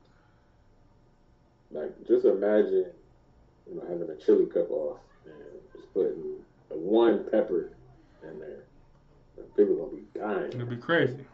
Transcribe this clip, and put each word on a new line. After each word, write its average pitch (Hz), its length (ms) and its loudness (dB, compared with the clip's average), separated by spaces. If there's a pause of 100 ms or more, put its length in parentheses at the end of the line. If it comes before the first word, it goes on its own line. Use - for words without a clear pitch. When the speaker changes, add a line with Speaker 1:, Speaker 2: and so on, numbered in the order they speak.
(1700)
Speaker 1:
Like, - 360 -10
just 123 180 4
imagine, 98 600 4 (800)
you 87 80 -14
know, 82 140 -10
having 85 200 -6
a 78 60 -10
chili 95 300 4
cup - 240 -2
off 76 280 -4 (280)
and - 80 -20 (400)
just - 200 -20
putting 78 420 -2 (360)
a - 60 -10
one 104 540 4
pepper 98 400 -2 (520)
in 80 160 -16
there. 73 240 -16 (920)
People 95 200 4
gonna - 200 -8
be - 220 -14
dying. 92 340 -4
Speaker 2:
It'll 120 140 -8
be 120 100 -8
crazy, 147 560 0